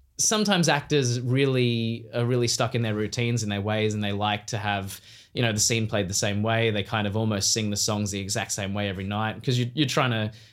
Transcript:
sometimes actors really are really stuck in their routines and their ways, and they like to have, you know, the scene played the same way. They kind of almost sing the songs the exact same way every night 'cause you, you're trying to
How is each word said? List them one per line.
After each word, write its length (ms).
sometimes 500
actors 520
really 920
are 100
really 240
stuck 260
in 80
their 120
routines 480
and 100
their 80
ways, 340
and 80
they 100
like 360
to 100
have, 420
you 100
know, 100
the 80
scene 260
played 220
the 60
same 280
way. 280
They 120
kind 240
of 100
almost 360
sing 180
the 60
songs 340
the 100
exact 320
same 220
way 140
every 160
night 380
'cause 160
you, 160
you're 120
trying 240
to 220